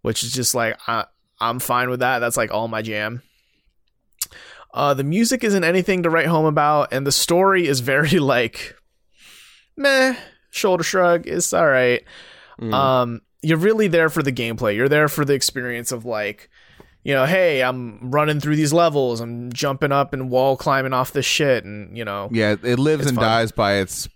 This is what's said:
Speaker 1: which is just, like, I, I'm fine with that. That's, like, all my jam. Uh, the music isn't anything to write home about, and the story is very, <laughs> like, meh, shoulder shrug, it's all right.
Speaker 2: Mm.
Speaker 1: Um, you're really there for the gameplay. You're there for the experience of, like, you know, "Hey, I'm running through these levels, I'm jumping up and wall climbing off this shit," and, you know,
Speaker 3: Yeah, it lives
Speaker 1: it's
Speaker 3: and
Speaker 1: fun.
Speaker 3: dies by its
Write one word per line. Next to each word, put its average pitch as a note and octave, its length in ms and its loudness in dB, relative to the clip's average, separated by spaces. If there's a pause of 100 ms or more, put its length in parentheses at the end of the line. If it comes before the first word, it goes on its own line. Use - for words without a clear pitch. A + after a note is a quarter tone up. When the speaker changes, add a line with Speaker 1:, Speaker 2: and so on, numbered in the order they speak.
Speaker 1:
which - 220 -4
is A#2+ 100 -6
just, B2+ 220 -2
like, A2+ 320 -2
I, A#2 180 -2 (360)
I'm A#2 180 -2
fine B2 320 -2
with B2 100 -4
that. B2+ 200 0
That's, A#2+ 180 -2
like, A2 120 -2
all A2+ 180 -4
my A2 120 -6
jam. A2 400 -6 (1500)
Uh, C#3 200 2
the C3+ 100 -4
music A#3 400 0
isn't G3 200 2
anything F3+ 380 2
to E3+ 60 2
write D#3+ 180 2
home D#3 200 2
about, D3+ 480 2
and C#3 120 -2
the C#3+ 60 0
story F3+ 540 2
is C3+ 140 0
very, C#3 280 0
<laughs> F3+ 100 4
like, B2 560 -2 (1000)
meh, C4+ 380 2 (360)
shoulder F3+ 320 0
shrug, F3 440 2
it's E3+ 260 -4
all E3+ 140 2
right. B2+ 380 2 (540)
Speaker 2:
Mm. A2+ 140 -6
Speaker 1:
Um, B2+ 480 0 (220)
you're D#3+ 160 0
really G#3+ 300 2
there E3 200 4
for D#3 140 -2
the C#3 100 -2
gameplay. A#2 420 -2
You're B2 140 2
there D3+ 200 4
for D3 180 -2
the C#3+ 80 2
experience B2 580 -6
of, A#2 140 -10
like, G#2+ 420 -6 (560)
you C#3 80 -2
know, C3+ 140 2
"Hey, E3 360 2
I'm B2 500 -4
running D3+ 280 2
through D3+ 160 0
these D3+ 160 2
levels, D3 480 2
I'm A#2+ 320 -10
jumping C#3 400 -2
up C#3 200 0
and C3 180 -6
wall C3 260 2
climbing C3+ 360 -2
off B2+ 200 -2
this C3+ 140 -2
shit," B2+ 380 2
and, G2+ 340 -14
you A#2 60 -8
know, G2+ 280 -6
Speaker 3:
Yeah, G#2+ 300 2
it B2 160 0
lives D3 240 2
Speaker 1:
it's C#3+ 80 0
Speaker 3:
and B2 60 -2
Speaker 1:
fun. A2+ 80 0
Speaker 3:
dies A2+ 280 2
by G2+ 220 0
its - 420 -4